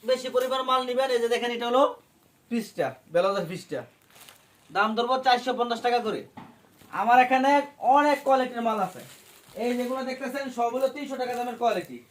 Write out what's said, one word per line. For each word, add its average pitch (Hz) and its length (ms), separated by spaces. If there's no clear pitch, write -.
বেশি 254 260
পরিমাণ 254 340
মাল 254 200
নিবেন, 262 260
এই 233 80
যে 233 100
দেখেন, 240 220
এটা 233 140
হলো 254 140
পিসটা, 202 380
ব্লাউজের 185 380
পিসটা, 160 300
দাম 196 280
ধরবো 240 180
চারশো 247 340
পঞ্চাশ 233 260
টাকা 240 200
করে। 208 160
আমার 233 240
এখানে 262 260
অনেক 285 280
কোয়ালিটির 254 420
মাল 214 200
আছে, 127 140
এই 247 140
যেগুলো 247 320
দেখতেছেন 262 360
সব 233 180
হলো 262 200
তিনশো 277 260
টাকা 247 180
দামের 247 220
কোয়ালিটি। 185 380